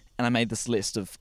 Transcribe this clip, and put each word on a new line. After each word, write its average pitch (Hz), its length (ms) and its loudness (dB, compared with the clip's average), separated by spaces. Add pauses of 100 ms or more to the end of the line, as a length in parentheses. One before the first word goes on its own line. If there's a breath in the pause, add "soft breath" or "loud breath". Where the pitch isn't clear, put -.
(160 loud breath)
And 123 80 0
I 120 60 2
made 117 180 4
this 110 200 -4
list 110 280 0
of 98 240 -6